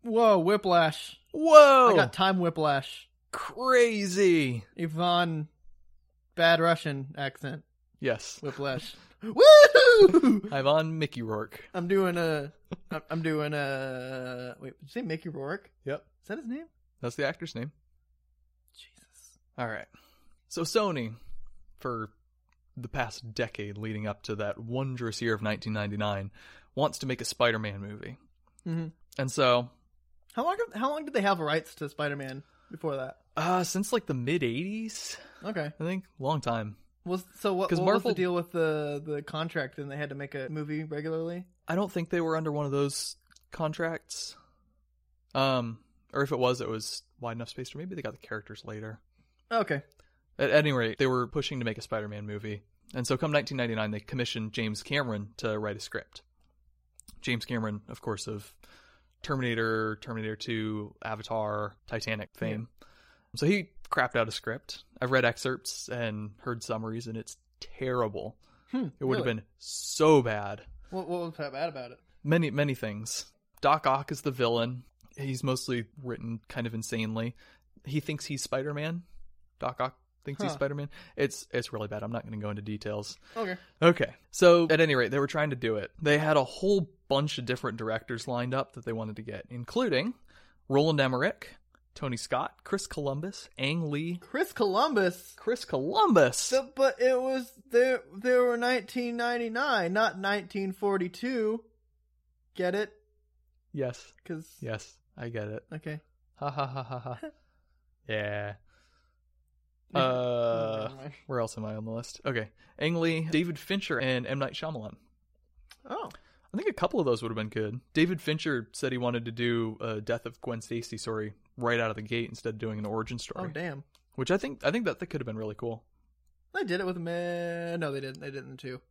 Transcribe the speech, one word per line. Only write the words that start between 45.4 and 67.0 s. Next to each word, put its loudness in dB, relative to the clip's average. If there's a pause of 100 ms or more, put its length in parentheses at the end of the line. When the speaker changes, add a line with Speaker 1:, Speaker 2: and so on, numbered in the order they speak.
Speaker 2:
or 0
if -2
it -2
was, 2
it -4
was -8 (180)
wide -6
enough -10
space, -14
or -12
maybe -10
they -10
got -6
the -20
characters -10
later. -12 (500)
Speaker 1:
Okay. 0 (560)
Speaker 2:
At 2
any 4
rate, 0
they 4
were 2
pushing -6
to -4
make -4
a -14
Spider-Man -8
movie. -8 (320)
And -4
so 0
come -2
nineteen 0
ninety-nine, -2
they -6
commissioned -6
James -4
Cameron -4
to -2
write -6
a -14
script. -12 (1000)
James -4
Cameron, -4
of -16
course, -6
of -10 (680)
Terminator, -2
Terminator -6
two, -6 (100)
Avatar, -6 (100)
Titanic -6
fame. -6 (120)
Speaker 1:
Yeah. -20 (500)
Speaker 2:
So 0
he 0 (180)
crapped 0
out 2
a -8
script. -10 (160)
I've -2
read 4
excerpts -4
and -6
heard -8
summaries, -6